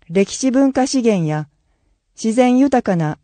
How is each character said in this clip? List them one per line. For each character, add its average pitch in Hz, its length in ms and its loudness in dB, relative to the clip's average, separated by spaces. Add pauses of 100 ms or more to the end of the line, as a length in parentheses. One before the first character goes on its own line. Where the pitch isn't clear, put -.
歴 190 260 -2
史 262 160 -2
文 269 220 2
化 262 140 0
資 269 160 -2
源 202 240 0
や 151 220 -6 (680)
自 220 200 -4
然 247 240 2
豊 262 240 2
か 190 140 -2
な 156 280 -4